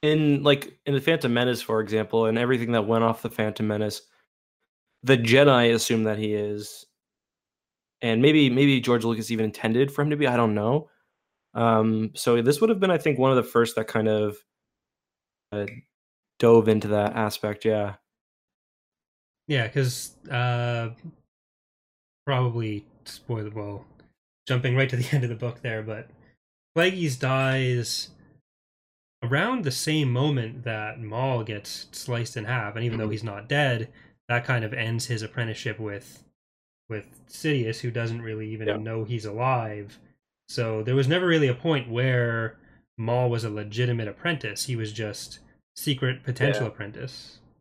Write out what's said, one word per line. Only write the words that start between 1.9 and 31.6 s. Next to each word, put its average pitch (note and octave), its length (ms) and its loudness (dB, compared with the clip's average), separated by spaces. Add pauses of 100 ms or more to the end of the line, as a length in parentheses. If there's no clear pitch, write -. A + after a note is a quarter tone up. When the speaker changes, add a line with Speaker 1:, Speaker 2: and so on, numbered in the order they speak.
Speaker 1:
and A2 140 2
everything A#2+ 340 0
that A2 140 2
went A2+ 180 4
off A2+ 160 0
the A#2+ 80 -6
Phantom G#2+ 380 -2
Menace, G#2 340 -2 (1000)
the C3 160 6
Jedi A#2+ 560 6
assume A2+ 300 0
that G#2+ 140 0
he G#2+ 140 -2
is. G#2 540 -6 (1120)
And A#2 220 2
maybe, D3 260 8
maybe C3+ 320 4
George A#2+ 240 2
Lucas A2+ 260 -2
even A2 140 0
intended A#2 480 0
for - 80 -4
him D3 80 2
to D3 80 0
be, D3 100 0
I B2 120 2
don't A2 160 2
know. A2+ 340 0 (640)
Um, A2 600 2
so A#2+ 260 2
this C3+ 220 2
would A3+ 80 4
have G#3 100 2
been, F#3+ 100 2
I F3 60 4
think, D3 220 0
one C3 120 4
of C3 60 4
the B2 60 4
first A#2 340 2
that A2 120 -4
kind A2 200 0
of, G#2+ 300 0 (1120)
uh, G#2 140 -4 (720)
dove A#2 300 8
into G#2+ 200 2
that G#2 260 2
aspect, G#2+ 520 -2
yeah. G#2 300 0 (1500)
Speaker 2:
Yeah, B2 200 0
'cause, B2+ 480 -4 (140)
uh, A#2+ 640 -2 (1300)
probably, A#2 640 0 (180)
spoiler, G#2+ 460 -8
well, G2+ 340 -10 (640)
jumping B2+ 280 0
right C3 120 2
to B2+ 80 -4
the A#2+ 120 0
<laughs> - 60 -2
end C3 100 2
of A#2+ 40 -2
the A#2 80 -6
book A#2+ 240 -8
there, A2 220 -6
but A2 260 -10 (680)
Plagueis E3+ 440 0
dies C3 920 -2 (1120)
around F3 420 -2
the C#3 60 -2
same D3+ 420 -2
moment B2+ 520 -2
that A2 360 -6
Maul A#2 440 -4
gets G#2 480 -10